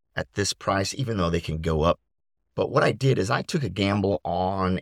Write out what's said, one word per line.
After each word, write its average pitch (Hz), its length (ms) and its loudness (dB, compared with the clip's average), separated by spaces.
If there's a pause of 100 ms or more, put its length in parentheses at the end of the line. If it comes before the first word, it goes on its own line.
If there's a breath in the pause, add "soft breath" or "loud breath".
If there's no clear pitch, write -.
(160)
at - 180 -8
this 101 200 -2
price, 98 420 -2
even 110 220 -4
though 87 120 2
they 85 100 0
can 80 220 -6
go 80 220 0
up. 85 160 2 (560)
But - 160 -2
what 147 120 2
I 165 100 4
did 123 260 2
is 98 100 0
I 131 120 -2
took 151 220 -4
a 101 60 -2
gamble 98 540 0
on 92 580 0